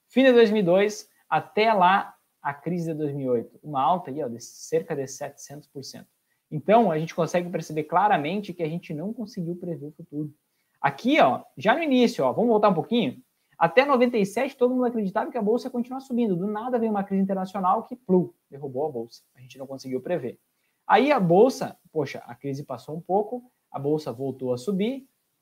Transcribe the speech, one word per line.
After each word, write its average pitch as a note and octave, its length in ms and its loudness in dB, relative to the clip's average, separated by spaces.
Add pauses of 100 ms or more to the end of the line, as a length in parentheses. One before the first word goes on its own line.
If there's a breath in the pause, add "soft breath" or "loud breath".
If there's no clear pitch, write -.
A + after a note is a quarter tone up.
fim B3+ 160 2
de C4 80 8
dois A#3 200 6
mil G#3+ 100 0
e F#3 40 0
dois, G3+ 440 0 (180)
até G#3+ 460 0
lá F#3+ 400 4 (260)
a C#3+ 140 -6
crise E3 380 -6
de D3+ 80 -6
dois D3 120 -2
mil C#3 140 -6
e B2+ 40 -2
oito, A#2 340 -2
uma D3 180 -4
alta E3+ 300 0
aí, D3 120 -8
ó, C3 40 -6
de A#2 120 -10
cerca - 560 -6
de C3+ 120 -6
setecentos C#3+ 600 -16
por C#3 160 -16
cento. - 240 -18 (440)
Então, F#3+ 400 4
a D#3 80 0
gente D#3+ 160 -8
consegue F3 340 -2
perceber D#3+ 360 -6
claramente F#3 680 0
que - 80 -8
a D#3 80 -2
gente E3+ 240 -8
não E3 180 -8
conseguiu G3 440 -8
prever D#3 320 -10
o D#3 60 -14
futuro. D3+ 380 -10 (480)
Aqui, B3+ 400 0
ó, C3 220 4 (160)
já F3 160 2
no D#4+ 80 0
início, B3 420 2
ó, B2+ 80 2
vamos G#3 200 2
voltar G#3 180 4
um F#3 60 2
pouquinho, D#3+ 440 -2 (380)
até A#3+ 280 4
noventa B3 320 4
e G3+ 80 2
sete C4 320 -4
todo B3 160 2
mundo B3+ 120 0
acreditava A3+ 460 -4
que B3+ 60 -6
a A#3 40 -4
Bolsa A#3+ 260 0
ia - 40 -12
continuar B3 300 -8
subindo, A#3 340 -2
do F3 100 -4
nada A3+ 320 -4
veio A3+ 140 0
uma G3 140 -2
crise G3 180 0
internacional F#3+ 600 -2
que, - 120 -16
plum, F3+ 340 0 (220)
derrubou C#3+ 340 -8
a D#3 60 -4
Bolsa. A#2 320 -12 (100)
A - 60 -20
gente B2+ 180 -20
não C3+ 80 -16
conseguiu C3 360 -8
prever. B2 360 -6 (480)
Aí A3+ 240 4
a C4+ 120 4
Bolsa, F3+ 560 4 (120)
poxa, C3+ 380 -6
a B2+ 80 -16
crise C#3 300 -8
passou C#3+ 320 -12
um - 20 -10
pouco, G#3+ 500 -2 (220)
a C#3 80 -10
Bolsa D3 320 -2
voltou C3 420 -6
a A#2+ 40 -4
subir, G#3 500 -4 (340)